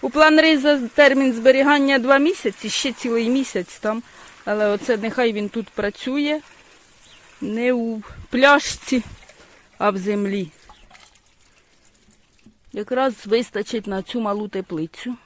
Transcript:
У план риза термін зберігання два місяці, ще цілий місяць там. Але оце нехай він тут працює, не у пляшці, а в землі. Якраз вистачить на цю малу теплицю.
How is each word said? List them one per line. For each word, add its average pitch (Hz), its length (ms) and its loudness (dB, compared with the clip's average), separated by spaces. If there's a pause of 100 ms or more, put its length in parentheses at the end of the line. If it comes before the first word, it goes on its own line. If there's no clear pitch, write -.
У 262 80 -4
план 311 320 6
риза 294 460 4
термін 269 460 4
зберігання 277 640 4
два 269 180 4
місяці, 285 520 -2
ще 262 220 -4
цілий 233 380 -2
місяць 247 500 -4
там. 220 240 -6 (420)
Але 208 220 0
оце 208 300 0
нехай 226 360 -2
він 208 160 -4
тут 220 200 -8
працює, 285 720 -4 (1000)
не 233 320 -2
у 226 280 -4 (280)
пляшці, 269 760 2 (760)
а 208 120 2
в 196 80 -4
землі. 196 500 -4 (2250)
Якраз 247 540 -4
вистачить 226 600 -4
на 196 160 -6
цю - 180 -8
малу 208 260 -4
теплицю. 190 680 -10 (100)